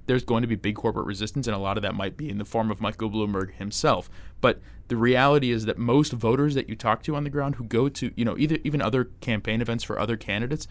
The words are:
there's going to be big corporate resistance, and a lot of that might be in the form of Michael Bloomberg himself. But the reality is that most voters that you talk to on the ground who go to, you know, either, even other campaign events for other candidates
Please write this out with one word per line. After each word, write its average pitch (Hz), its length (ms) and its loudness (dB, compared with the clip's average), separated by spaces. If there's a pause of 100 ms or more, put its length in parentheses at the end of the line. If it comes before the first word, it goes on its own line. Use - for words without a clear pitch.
there's 127 180 0
going 117 160 2
to 120 80 0
be 110 80 -2
big - 180 -2
corporate 107 300 -4
resistance, 107 420 -6
and 107 80 -2
a 98 40 -2
lot 98 180 -2
of 104 60 -2
that 98 120 -2
might 98 220 -4
be 151 140 -6
in 101 80 -6
the 104 80 -6
form 110 240 0
of 101 100 -4
Michael 110 300 -2
Bloomberg 101 420 -2
himself. 101 560 0 (320)
But 120 220 2 (260)
the 123 80 0
reality 127 540 6
is 110 160 0
that 107 100 0
most 120 360 4
voters 127 420 2
that 135 120 0
you 107 80 -6
talk 110 280 0
to 151 120 -2
on 147 100 -2
the 143 60 -4
ground 139 260 -2
who 120 80 -6
go 120 260 2
to, 123 260 -4
you 117 80 2
know, 104 140 2
either, 147 260 4
even 143 160 0
other 123 300 2 (100)
campaign 110 400 0
events 117 240 -2
for - 140 -4
other 117 180 0
candidates 113 540 -4